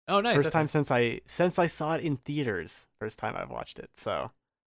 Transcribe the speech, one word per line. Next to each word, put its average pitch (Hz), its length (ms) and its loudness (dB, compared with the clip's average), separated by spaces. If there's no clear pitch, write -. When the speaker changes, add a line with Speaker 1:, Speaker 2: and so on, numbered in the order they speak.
Speaker 1:
Oh, 196 120 4
nice. 220 160 2
Speaker 2:
First 143 120 4
Speaker 1:
Okay. 156 60 -4
Speaker 2:
time 156 140 4
since 151 220 2
I, 120 360 2
since 175 320 0
I 170 80 6
saw 156 280 0
it 147 80 -2
in 147 160 -2
theaters. 117 680 -4
First 107 200 -6
time 110 180 -4
I've - 140 -6
watched - 280 -10
it. - 160 -14
So 82 360 -4